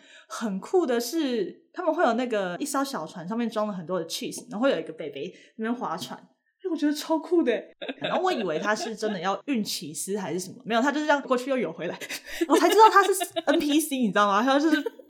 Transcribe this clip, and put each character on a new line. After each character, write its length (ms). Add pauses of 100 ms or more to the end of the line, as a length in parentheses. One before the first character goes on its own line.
(280)
很 320
酷 260
的 140
是， 720
他 120
们 100
会 100
有 100
那 120
个 340
一 60
艘 180
小 220
船， 220
上 100
面 100
装 200
了 60
很 120
多 140
的 80
cheese， 420
然 100
后 40
会 80
有 80
一 40
个 100
北 180
北 200 (260)
那 60
边 100
划 220
船。 240
哎， 500
我 60
觉 100
得 80
超 240
酷 240
的 120
欸。 200 (280)
然 120
后 80
我 80
以 140
为 160
他 160
是 180
真 200
的 60
要 260
运 180
起 300
司 260
还 140
是 60
什 100
么， 160
没 100
有， 60
他 100
就 80
是 60
这 60
样 100
过 160
去 120
又 80
游 140
回 160
来。 100 (220)
<laughs> 300
我 80
才 100
知 100
道 120
他 120
是 120 (320)
N 120
P 220
C， 160
你 140
知 60
道 120
吗？ 160
他 160
就 100
是 140 (260)